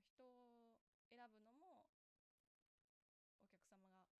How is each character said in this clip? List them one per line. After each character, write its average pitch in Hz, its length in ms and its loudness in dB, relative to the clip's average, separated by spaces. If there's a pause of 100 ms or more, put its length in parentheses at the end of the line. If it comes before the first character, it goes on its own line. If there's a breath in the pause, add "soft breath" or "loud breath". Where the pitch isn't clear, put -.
人 - 180 -2
を 240 540 2 (320)
選 233 100 2 (140)
ぶ 214 100 -4
の 220 140 -2
も 311 320 0 (1500)
お 208 80 -10
客 185 180 -10
様 190 240 -4
が-、 185 140 -4 (160)